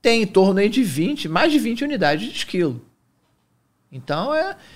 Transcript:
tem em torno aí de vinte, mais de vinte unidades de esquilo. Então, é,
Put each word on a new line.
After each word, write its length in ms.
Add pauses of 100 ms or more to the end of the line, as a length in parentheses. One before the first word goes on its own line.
tem 220
em 40
torno 320
aí 100
de 140
vinte, 440
mais 240
de 80
vinte 240
unidades 460
de 80
esquilo. 460 (1080)
Então, 420
é, 240 (180)